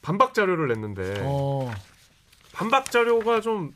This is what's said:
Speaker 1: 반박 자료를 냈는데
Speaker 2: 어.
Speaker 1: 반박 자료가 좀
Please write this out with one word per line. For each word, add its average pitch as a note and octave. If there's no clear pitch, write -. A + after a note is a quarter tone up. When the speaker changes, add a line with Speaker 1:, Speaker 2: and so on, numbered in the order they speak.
Speaker 1:
반박 G3+
자료를 F3+
냈는데 G2+
Speaker 2:
어. C#3
Speaker 1:
반박 C4+
자료가 A#3
좀 G#3